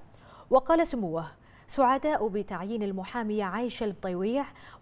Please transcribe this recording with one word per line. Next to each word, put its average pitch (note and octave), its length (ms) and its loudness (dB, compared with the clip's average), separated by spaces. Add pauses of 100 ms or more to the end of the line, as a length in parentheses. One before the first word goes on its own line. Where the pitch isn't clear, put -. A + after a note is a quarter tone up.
(500)
وقال D#4+ 380 6
سموه: E3 440 -4 (360)
"سعداء C4+ 600 2
بتعيين G3+ 560 -4
المحامية G3+ 600 -2
عايشة A3 400 -4
المطيويع G3+ 640 -2 (360)